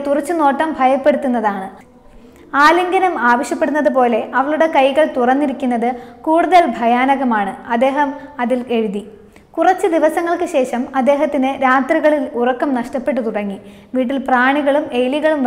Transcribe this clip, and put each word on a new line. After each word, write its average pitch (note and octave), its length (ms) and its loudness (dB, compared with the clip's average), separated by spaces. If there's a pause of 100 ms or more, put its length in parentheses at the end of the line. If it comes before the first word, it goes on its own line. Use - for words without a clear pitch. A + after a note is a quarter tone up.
തുറച്ചുനോട്ടം D4 720 0
ഭയപ്പെടുത്തുന്നതാണ്. B3 880 0 (920)
ആലിംഗനം F4+ 540 4 (160)
ആവശ്യപ്പെടുന്നത് C#4+ 680 0
പോലെ A#3+ 240 2 (200)
അവളുടെ D4+ 360 0
കൈകൾ C#4 300 4 (100)
തുറന്നിരിക്കുന്നത് B3 720 0 (380)
കൂടുതൽ E4+ 380 4 (140)
ഭയാനകമാണ്, A#3+ 760 0 (200)
അദ്ദേഹം C4+ 360 0 (340)
അതിൽ B3 160 0 (160)
എഴുതി. G#3 260 -2 (560)
കുറച്ച് F#4 380 2
ദിവസങ്ങൾക്ക് E4+ 580 0
ശേഷം B3+ 320 -2 (140)
അദ്ദേഹത്തിന് C#4+ 520 0 (140)
രാത്രികളിൽ C#4 580 2 (180)
ഉറക്കം C4 380 0
നഷ്ടപ്പെട്ടു B3+ 480 -4
തുടങ്ങി. G3+ 320 -6 (380)
വീട്ടിൽ C4 200 -2 (120)
പ്രാണികളും C#4 580 2 (140)
എലികളും D4 460 0